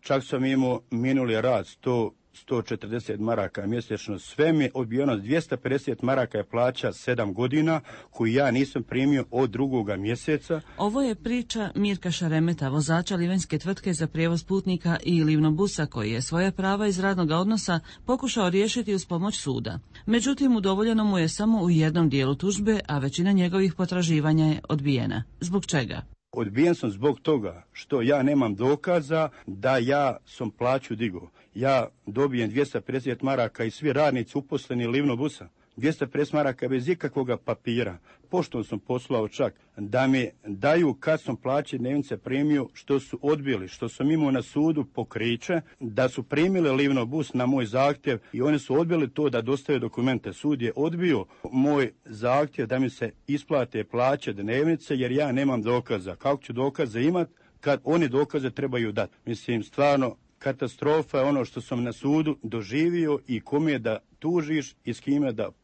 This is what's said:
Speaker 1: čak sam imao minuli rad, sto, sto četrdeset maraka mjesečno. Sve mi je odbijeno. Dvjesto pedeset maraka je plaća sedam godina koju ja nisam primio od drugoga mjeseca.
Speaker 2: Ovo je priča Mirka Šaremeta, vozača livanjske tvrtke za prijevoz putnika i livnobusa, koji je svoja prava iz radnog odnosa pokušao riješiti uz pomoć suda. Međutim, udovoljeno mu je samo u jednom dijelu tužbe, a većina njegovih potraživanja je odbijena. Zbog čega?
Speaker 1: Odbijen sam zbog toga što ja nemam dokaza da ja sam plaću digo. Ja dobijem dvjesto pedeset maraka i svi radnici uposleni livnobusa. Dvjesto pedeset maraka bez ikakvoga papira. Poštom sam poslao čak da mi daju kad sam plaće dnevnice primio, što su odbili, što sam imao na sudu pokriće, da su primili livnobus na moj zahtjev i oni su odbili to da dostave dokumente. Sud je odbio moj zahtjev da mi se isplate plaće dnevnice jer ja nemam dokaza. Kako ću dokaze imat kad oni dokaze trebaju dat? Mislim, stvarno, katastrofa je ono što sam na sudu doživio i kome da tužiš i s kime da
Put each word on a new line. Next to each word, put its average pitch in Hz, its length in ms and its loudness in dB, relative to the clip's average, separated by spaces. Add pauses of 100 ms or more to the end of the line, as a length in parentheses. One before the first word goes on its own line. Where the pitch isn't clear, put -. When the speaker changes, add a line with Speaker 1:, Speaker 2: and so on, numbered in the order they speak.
Speaker 1:
čak 135 220 0
sam 131 220 -2
imao 131 360 0 (100)
minuli 123 500 0
rad, 117 260 0
sto, 120 460 -2 (200)
sto - 280 -4
četrdeset 107 580 -6
maraka 104 480 -2
mjesečno. 107 520 -6
Sve 160 340 2
mi 151 100 4
je 131 100 0
odbijeno. 123 440 0
Dvjesto 131 400 -2
pedeset 135 440 -4
maraka 127 360 0
je 101 120 -4
plaća 123 440 0
sedam 117 400 -2
godina 151 480 0 (280)
koju 113 240 0
ja 135 180 4
nisam 131 320 0
primio 135 480 0
od 123 180 2
drugoga 117 460 -2
mjeseca. 147 680 -2 (160)
Speaker 2:
Ovo 208 240 0
je 240 140 0
priča 233 600 -4
Mirka 196 360 -2
Šaremeta, 160 580 0
vozača 160 460 0
livanjske 175 420 -2
tvrtke 190 360 -4
za 156 140 -2
prijevoz 165 360 0
putnika 185 600 0
i 170 200 2
livnobusa, 156 600 2
koji 110 260 -4
je 117 100 -2
svoja 175 300 0
prava 196 360 0
iz 185 120 0
radnog 185 320 2
odnosa 185 480 0 (260)
pokušao 233 440 0
riješiti 202 460 0
uz 180 100 -4
pomoć 185 340 -2
suda. 123 400 -4 (260)
Međutim, 254 500 2
udovoljeno 214 480 2
mu 202 140 2
je 160 120 2
samo 220 320 2
u 175 80 2
jednom 156 400 4
dijelu 135 260 2
tužbe, 202 520 0
a 143 120 0
većina 160 320 0
njegovih 185 420 2
potraživanja 160 720 2
je 156 140 2 (100)
odbijena. 135 540 0 (160)
Zbog 180 260 -2
čega? 107 360 -2 (320)
Speaker 1:
Odbijen 120 420 2
sam 117 140 -4
zbog 110 300 0
toga 101 520 -2
što - 300 -2
ja 135 220 4
nemam 135 320 2
dokaza 151 720 0 (180)
da 131 300 0
ja 131 480 2
sam 113 260 -8
plaću 127 440 -2
digo. 90 360 -6 (240)
Ja 127 320 2 (180)
dobijem 123 440 0
dvjesto 123 320 -2
pedeset 123 400 -4
maraka 127 420 0
i 110 80 -2
svi 147 220 -2
radnici 131 440 0
uposleni 127 500 -4
livnobusa. 135 640 -2 (260)
Dvjesto 143 320 -2
pedeset 147 260 -2
maraka 139 340 0
bez 131 220 -2
ikakvoga 135 480 -2
papira. 113 600 -4 (320)
Poštom 143 340 -2
sam - 160 -6
poslao 123 480 -2
čak 113 260 -2 (240)
da 120 300 0
mi 131 220 2 (160)
daju 135 480 2
kad 156 280 -2
sam 127 140 -6
plaće 139 420 -4
dnevnice 127 400 -4
primio, 139 560 0
što - 260 -2
su - 220 -10
odbili, 139 460 0
što 113 220 -8
sam 139 220 0
imao 151 200 2
na 131 100 2
sudu 147 440 0
pokriće, 117 760 -4 (180)
da 127 300 0
su 123 140 -6
primili 165 480 2
livnobus 135 600 0
na 123 120 2
moj 127 200 2
zahtjev 131 540 0 (140)
i 120 80 -2
oni 147 180 2
su 135 200 2
odbili 165 340 0
to 151 160 0
da 117 120 0
dostave 135 380 0
dokumente. 120 540 -2
Sud 147 280 -2
je 117 140 -2
odbio 165 500 0 (260)
moj 135 400 2 (140)
zahtjev 123 640 0
da 127 120 0
mi 131 100 2
se 113 220 -6 (160)
isplate 139 560 -2
plaće 127 500 0
dnevnice 135 640 -2
jer 123 160 -2
ja 139 200 0
nemam 131 300 0
dokaza. 107 540 -2
Kako 139 280 -2
ću 120 100 -12
dokaze 127 480 -2
imat 170 280 0 (300)
kad 143 240 0
oni 160 240 2
dokaze 135 440 0
trebaju 123 400 -2
dat? 101 180 -2 (160)
Mislim, 117 380 -4
stvarno, 139 520 2 (240)
katastrofa 143 800 -2
je 131 60 2
ono 139 220 0
što - 160 -12
sam 120 220 -4
na 117 100 -6
sudu 151 500 0
doživio 143 840 0
i 117 120 -2
kome 147 400 0
da 110 200 -2 (200)
tužiš 156 640 -2
i 117 100 -6
s - 60 -8
kime 139 320 0
da 104 180 -4 (140)